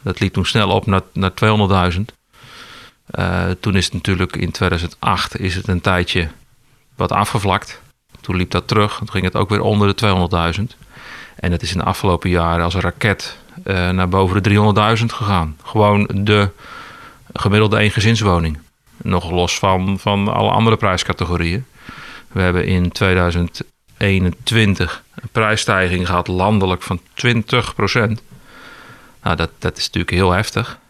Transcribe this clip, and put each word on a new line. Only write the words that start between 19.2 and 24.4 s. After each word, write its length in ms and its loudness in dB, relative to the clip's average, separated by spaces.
los 280 0
van, 400 0
van 280 0
alle 240 0
andere 260 4
prijscategorieën. 880 -2
We 100 -2
hebben 240 2
in 260 2
tweeduizend 680 0
eenentwintig 1040 0